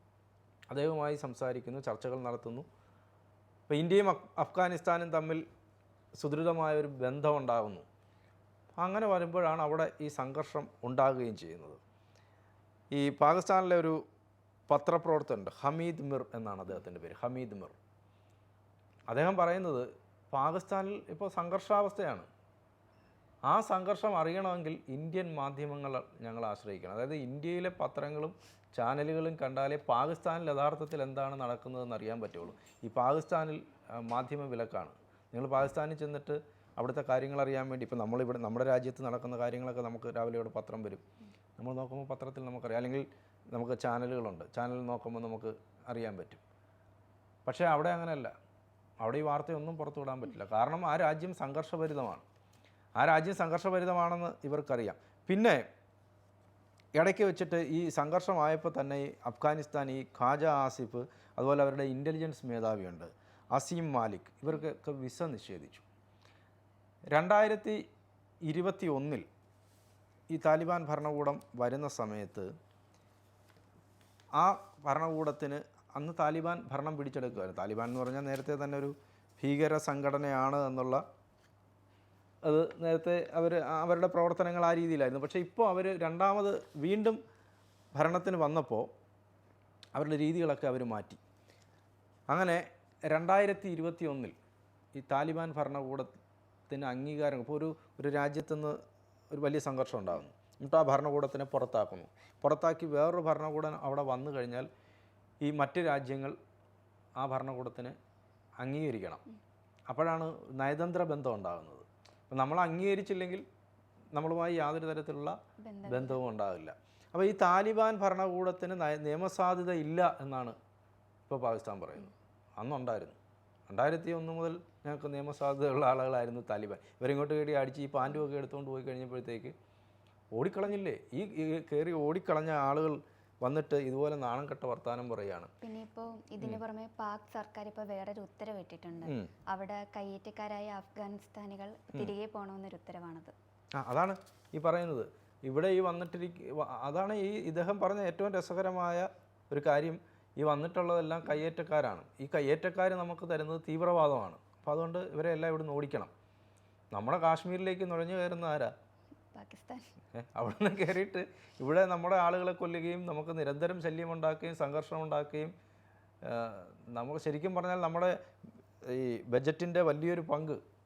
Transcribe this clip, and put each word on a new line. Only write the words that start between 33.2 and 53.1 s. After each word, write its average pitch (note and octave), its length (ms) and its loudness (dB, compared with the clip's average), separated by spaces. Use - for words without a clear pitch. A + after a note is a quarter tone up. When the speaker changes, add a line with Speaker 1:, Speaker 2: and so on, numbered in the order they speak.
Speaker 1:
ആ, A#2 100 -8
മാധ്യമ B2+ 460 -4
വിലക്കാണ്. A2 440 -4
നിങ്ങൾ B2+ 160 -4
പാകിസ്ഥാനിൽ C#3 460 2
ചെന്നിട്ട് D3 460 -6
അവിടുത്തെ B2+ 240 -2
കാര്യങ്ങൾ C3+ 400 0
അറിയാൻ C3+ 280 0
വേണ്ടി, B2+ 160 -4
ഇപ്പം A#2+ 120 -6
നമ്മളിവിടെ A#2+ 400 0
നമ്മുടെ A#2 280 2
രാജ്യത്ത് B2+ 380 4
നടക്കുന്ന B2 340 -4
കാര്യങ്ങളൊക്കെ B2 440 -2
നമുക്ക് A#2 340 -6
രാവിലെ A#2 200 0
ഇവിടെ A2+ 140 -2
പത്രം G#2+ 340 -6
വരും, G2 160 -6
നമ്മൾ B2+ 140 -4
നോക്കുമ്പോൾ C3 420 -6
പത്രത്തിൽ C3+ 300 -10
നമുക്കറിയാം, A#2+ 320 -2
അല്ലെങ്കിൽ B2+ 280 0
നമുക്ക് A#2+ 260 -2
ചാനലുകളുണ്ട്, A#2+ 640 -2
ചാനൽ B2 300 -2
നോക്കുമ്പോൾ A#2 340 -6
നമുക്ക് A2+ 340 -6
അറിയാൻ A#2 300 -6
പറ്റും. - 220 -14
പക്ഷേ C#3+ 180 0
അവിടെ D#3 240 4
അങ്ങനെയല്ല, E3 480 -4
അവിടെ A2+ 180 0
ഈ D3+ 40 0
വാർത്തയൊന്നും D3+ 560 -2
പുറത്തു D3 220 -6
വിടാൻ C3 220 -6
പറ്റില്ല. A#2 240 -8
കാരണം, B2+ 400 2
ആ D3+ 100 2
രാജ്യം D#3+ 380 2
സംഘർഷഭരിതമാണ്. D3 880 -4
ആ A#2+ 100 6
രാജ്യം D#3+ 300 6